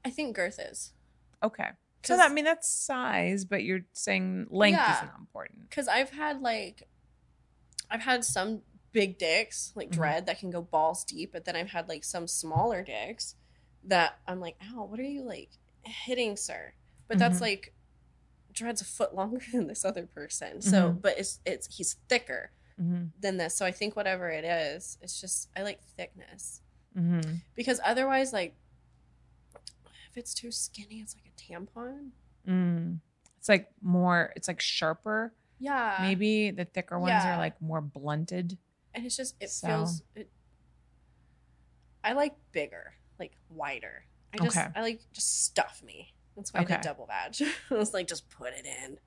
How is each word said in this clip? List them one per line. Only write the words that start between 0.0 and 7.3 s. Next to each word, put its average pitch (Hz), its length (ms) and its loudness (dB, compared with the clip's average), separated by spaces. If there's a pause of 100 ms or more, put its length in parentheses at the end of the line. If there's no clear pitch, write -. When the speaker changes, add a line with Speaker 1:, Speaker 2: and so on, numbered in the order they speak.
Speaker 1:
I 262 60 -4
think 262 240 -4
girth 190 240 -2
is. - 340 -10 (500)
Speaker 2:
Okay. - 260 -2 (340)
So - 100 4
Speaker 1:
'Cause 359 60 8
Speaker 2:
that, 311 120 12
I - 20 0
mean, 294 120 2
that's 330 240 2
size, 202 760 0
but 185 180 0
you're 180 180 0 (100)
saying 185 580 -2
length 208 300 8
is 269 60 6 (160)
Speaker 1:
Yeah. 147 100 -8
Speaker 2:
not - 80 -20
important. - 500 -14
Speaker 1:
'Cause 277 180 -2
I've 262 240 2
had, 294 300 -4
like, 220 460 -4 (1040)